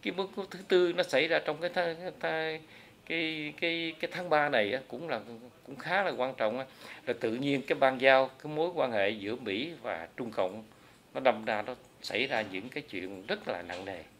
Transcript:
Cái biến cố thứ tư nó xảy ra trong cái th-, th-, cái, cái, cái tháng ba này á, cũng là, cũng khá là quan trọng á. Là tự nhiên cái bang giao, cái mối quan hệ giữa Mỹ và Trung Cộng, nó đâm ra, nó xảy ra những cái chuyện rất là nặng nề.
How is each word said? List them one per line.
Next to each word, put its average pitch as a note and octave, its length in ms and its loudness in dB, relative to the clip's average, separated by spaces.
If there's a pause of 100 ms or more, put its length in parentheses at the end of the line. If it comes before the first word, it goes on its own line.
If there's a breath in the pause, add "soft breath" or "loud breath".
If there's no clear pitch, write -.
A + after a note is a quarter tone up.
Cái G#2 100 -2
biến F#2+ 140 -2 (100)
cố G3 140 -6
thứ F3+ 80 -12 (100)
tư F3+ 280 6
nó F3+ 60 2
xảy D#3 260 4
ra D#3+ 160 4
trong D3+ 160 -2
cái F3 100 -2
th-, F3 400 -2 (100)
th-, D#3+ 380 -2 (480 loud breath)
cái, D#3+ 540 -2
cái, E3 400 0
cái E3+ 140 -4
tháng F3+ 160 -4
ba D3+ 180 6
này G#2+ 240 4
á, C3 160 0
cũng D#3 200 -8
là, A#2+ 120 -2 (460)
cũng C#3 100 -12
khá F3 260 0
là F3+ 140 0
quan B2+ 180 0
trọng A#2 240 0
á. C3+ 60 -4 (420 loud breath)
Là B2 140 0
tự A2+ 140 0
nhiên C#3 320 0
cái D3+ 120 0
bang C3 220 4
giao, C3 300 8 (120)
cái D3+ 100 -6
mối D#3+ 220 0
quan C3+ 180 2
hệ G2+ 180 4
giữa G#2+ 260 -4
Mỹ B2 360 -4 (100)
và E2+ 340 -6
Trung A#2+ 140 -4
Cộng, G#2+ 340 -2 (500 loud breath)
nó C3+ 60 -4
đâm A2+ 240 4
ra, A2 180 -2
nó A#2+ 120 -8 (280)
xảy A#2+ 240 -2
ra A#2+ 260 -2
những F#2+ 160 -8
cái D3 220 -10
chuyện F#2+ 360 -10
rất G3+ 220 -8
là F2+ 140 -4
nặng F2+ 220 -10
nề. F#2+ 140 -10 (220)